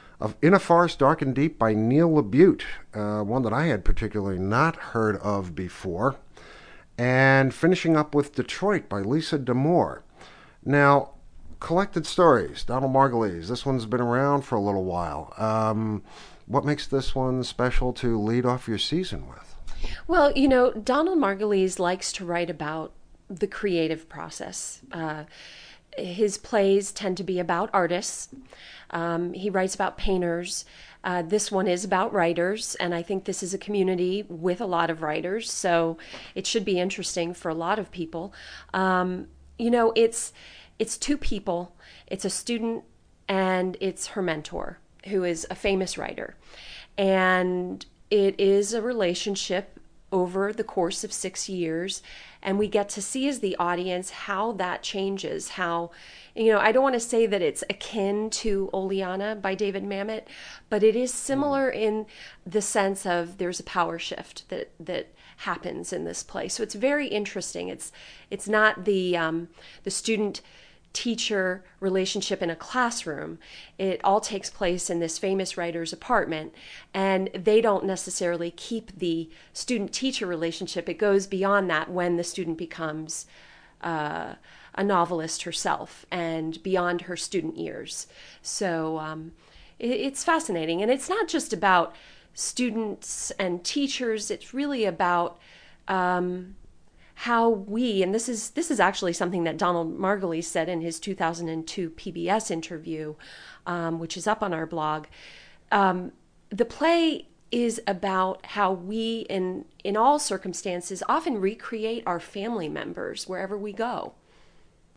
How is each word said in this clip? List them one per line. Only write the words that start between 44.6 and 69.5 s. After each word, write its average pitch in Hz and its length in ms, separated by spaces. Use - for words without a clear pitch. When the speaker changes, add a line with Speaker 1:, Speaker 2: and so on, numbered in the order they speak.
Speaker 2:
who 190 160
is 170 260
a 185 60
famous 190 420
writer. - 380
And 185 880
it 196 260
is 202 360
a 233 80
relationship 196 960
over 190 420
the 220 100
course 190 400
of 202 80
six - 380
years, 175 520
and 196 180
we 214 80
get 202 200
to 208 140
see 262 260
as 269 120
the 190 180
audience 180 540
how 202 420
that 180 300
changes, 196 640
how, 170 420
you 220 160
know, 208 80
I 220 120
don't 262 120
wanna 254 160
say 233 260
that 196 160
it's 151 280
akin 208 600
to 196 420
Oleanna 190 720
by 196 140
David 196 280
Mamet, 202 400
but 208 140
it 220 120
is 247 180
similar 277 580
Speaker 1:
Mm. - 40
Speaker 2:
in 214 300
the 196 160
sense 196 440
of 175 340
there's 175 200
a - 40
power 170 340
shift - 520
that, - 300
that - 280
happens 175 540
in 165 140
this 170 180
play. - 240
So 220 160
it's 208 120
very 277 320
interesting. 185 600
It's, - 240
it's 202 180
not 214 380
the, 185 320
um, 165 320